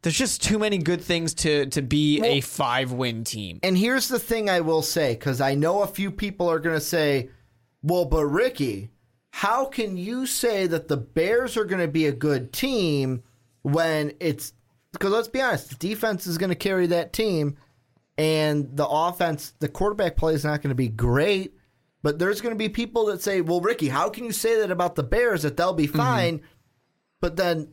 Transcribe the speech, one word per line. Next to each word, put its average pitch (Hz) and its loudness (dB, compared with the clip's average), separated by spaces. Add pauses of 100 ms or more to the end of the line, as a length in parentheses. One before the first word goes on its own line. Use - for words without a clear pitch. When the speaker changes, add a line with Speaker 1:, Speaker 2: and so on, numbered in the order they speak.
Speaker 1:
there's 165 0
just 254 0
too 208 2
many 208 2
good 170 0
things 165 -2
to, 147 2
to 139 -2
be 147 2
a 139 4
Speaker 2:
Well, 139 2
Speaker 1:
five-win 123 -2
team. 101 -8
Speaker 2:
And 185 2
here's 240 2
the 254 0
thing 220 -2
I 180 4
will 160 2
say, 143 0
'cause 131 -2
I 139 2
know 170 2
a 196 2
few 196 -4
people 196 -2
are 160 2
gonna 160 0
say, 147 0 (520)
"Well, 175 2
but 151 2
Ricky, 139 -2 (420)
how 240 0
can 214 -4
you 233 -4
say 214 0
that 165 -2
the 143 2
Bears 208 0
are 214 2
gonna 175 0
be 156 2
a 143 2
good 131 0
team 147 0 (400)
when 156 0
it's," 156 -2 (460)
'cause 196 0
let's 226 0
be 262 -2
honest, 233 0
the 165 -6
defense 214 -2
is 165 -2
gonna 185 0
carry 185 2
that 170 0
team, 160 0 (600)
and 151 2
the 143 2
offense, 165 -2
the 151 -2
quarterback 208 -2
play 160 2
is 143 -2
not 151 -2
gonna 139 0
be 123 0
great, 143 2 (500)
but 147 0
there's 196 0
gonna 233 -4
be 214 -2
people 226 -2
that 190 -2
say, 196 0
"Well, 170 0
Ricky, 202 0
how 156 0
can 226 -8
you 226 -6
say 226 2
that 202 0
about 175 -2
the 151 -2
Bears, 202 2
that 147 -2
they'll 180 2
be 156 2
Speaker 1:
Mm-hmm. 147 -4
Speaker 2:
fine, 190 2 (800)
but 170 -2
then 170 0